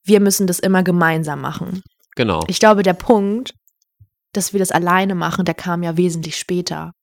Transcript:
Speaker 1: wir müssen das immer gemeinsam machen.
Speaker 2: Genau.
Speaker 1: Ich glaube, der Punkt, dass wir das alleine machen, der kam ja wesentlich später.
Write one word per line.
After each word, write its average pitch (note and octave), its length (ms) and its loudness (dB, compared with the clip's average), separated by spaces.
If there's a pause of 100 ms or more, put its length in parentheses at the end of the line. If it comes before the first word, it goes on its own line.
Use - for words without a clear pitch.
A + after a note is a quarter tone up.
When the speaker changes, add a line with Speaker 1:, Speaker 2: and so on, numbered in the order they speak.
Speaker 1:
wir G3+ 140 6
müssen G3 260 2
das F3 140 -2
immer F#3 240 2
gemeinsam D#3+ 580 0
machen. F#3 400 -8 (340)
Speaker 2:
Genau. F2+ 320 0
Speaker 1:
Ich F#3 120 -4
glaube, G#3+ 240 4
der F#3 100 2
Punkt, G#3 640 0 (800)
dass G3 200 -4
wir G3+ 60 0
das F#3 120 0
alleine F#3 440 0
machen, E3+ 300 -2
der E3 100 -2
kam F3 260 -6
ja E3 160 -4
wesentlich E3 400 -2
später. E3+ 540 -6 (120)